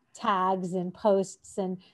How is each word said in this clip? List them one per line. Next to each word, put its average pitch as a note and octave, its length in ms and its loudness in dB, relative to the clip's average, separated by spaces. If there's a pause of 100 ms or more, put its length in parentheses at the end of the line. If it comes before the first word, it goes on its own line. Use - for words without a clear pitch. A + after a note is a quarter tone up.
(140)
tags F#3 600 0
and F3+ 180 -4
posts, - 640 0
and F#3 220 -4 (160)